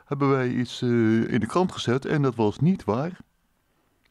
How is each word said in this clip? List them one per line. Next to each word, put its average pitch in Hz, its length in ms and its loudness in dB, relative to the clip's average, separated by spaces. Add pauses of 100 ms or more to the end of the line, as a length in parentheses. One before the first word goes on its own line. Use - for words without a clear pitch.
hebben 139 260 0
wij 131 180 0
iets, 120 340 -4
eh, 113 500 2
in 120 80 0
de 110 60 -2
krant 180 260 0
gezet 123 320 -2
en 151 180 0
dat 131 120 0
was 107 240 0
niet 180 260 0
waar. 139 320 -4 (960)